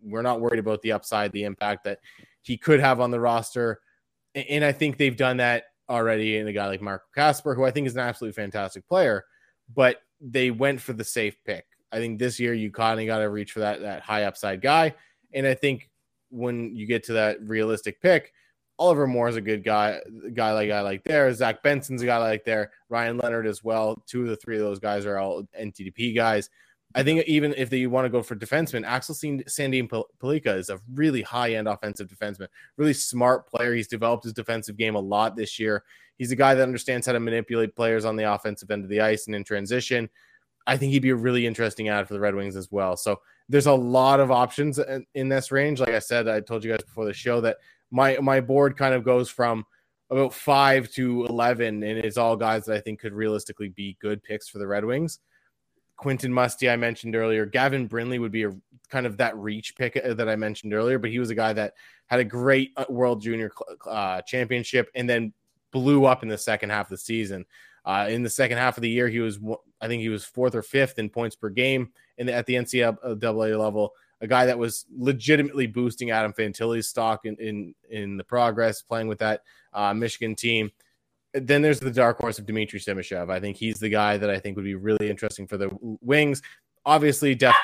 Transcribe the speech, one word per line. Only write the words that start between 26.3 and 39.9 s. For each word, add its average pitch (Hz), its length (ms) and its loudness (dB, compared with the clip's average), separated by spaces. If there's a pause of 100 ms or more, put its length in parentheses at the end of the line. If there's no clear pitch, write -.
I 131 80 2
think 160 240 2
even 151 300 2
if 127 140 -4
they 127 160 0
wanna 127 220 2
go 117 140 0
for 120 120 -8
defenseman, 117 500 -2
Axel 127 300 -4
Sand-, 139 320 -6
Sandin 131 420 -2
Pel-, 110 200 -4 (120)
Pellikka 131 360 0
is 92 120 -6
a 95 120 -8 (140)
really 139 280 2
high-end 113 460 -2
offensive 104 400 -6
defenseman, 98 400 -10 (280)
really 147 180 4
smart 123 520 2
player. 120 280 -2
He's 117 120 -2
developed 117 380 0
his 117 80 -8
defensive 110 440 -6
game 110 200 0
a 101 40 0
lot 104 360 0
this 110 240 -6
year. 107 240 -2 (320)
He's 123 160 -6
a 123 40 -4
guy 135 180 8
that 131 80 4
understands 127 440 -2
how 127 60 0
to 120 80 2
manipulate 113 560 -2
players 113 280 2
on 110 120 0
the 107 160 0
offensive 104 380 -6
end 101 140 -4
of 95 60 -10
the 104 120 2
ice 107 240 2
and 107 100 -6
in 98 80 -6
transition. 113 640 -2 (560)